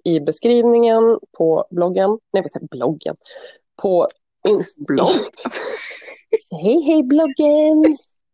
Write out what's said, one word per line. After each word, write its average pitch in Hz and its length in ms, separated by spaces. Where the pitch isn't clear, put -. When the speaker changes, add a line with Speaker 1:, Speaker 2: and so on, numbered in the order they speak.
Speaker 1:
i 165 160
beskrivningen 233 960
på 160 320
bloggen. 185 480
Nej, 196 100
vad 185 80
säger - 120
jag? 151 60
Bloggen. 147 380
På 180 260
Inst- 185 380
Speaker 2:
Blogg. 143 220
Speaker 1:
<laughs> - 1600
Hej, 262 180
hej, 311 200
bloggen! 302 960